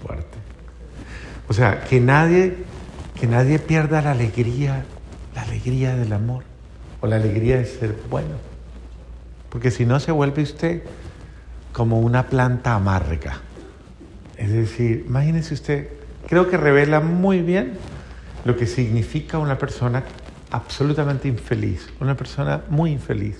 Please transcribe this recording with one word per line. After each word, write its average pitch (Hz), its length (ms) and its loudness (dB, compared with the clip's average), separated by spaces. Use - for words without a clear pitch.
Fuerte. - 320 -10
O 123 60 0
sea, 104 320 4
que 127 140 4
nadie, 170 560 6
que 123 80 0
nadie 127 320 4
pierda 156 420 2
la 147 100 2
alegría, 120 720 0
la 120 100 -8
alegría 127 520 -2
del 117 160 0
amor 117 320 -2
o - 80 -2
la 110 80 4
alegría 110 420 4
de 123 80 2
ser 107 300 -4
bueno. 151 260 -4
Porque 120 220 0
si 120 140 0
no, 127 140 4
se 165 120 -2
vuelve 143 320 2
usted 170 400 -2
como 113 300 2
una 123 260 4
planta 123 480 2
amarga. 82 680 0
Es 104 140 -2
decir, 113 560 2
imagínese 156 460 2
usted, 143 340 -2
creo 180 220 6
que 180 80 2
revela 147 420 6
muy 180 420 4
bien 196 320 0
lo 123 120 4
que 120 100 0
significa 120 720 0
una 143 200 0
persona 127 460 -2
absolutamente 143 760 0
infeliz, 107 600 -2
una 135 180 0
persona 143 520 -4
muy 156 220 2
infeliz. 107 480 -4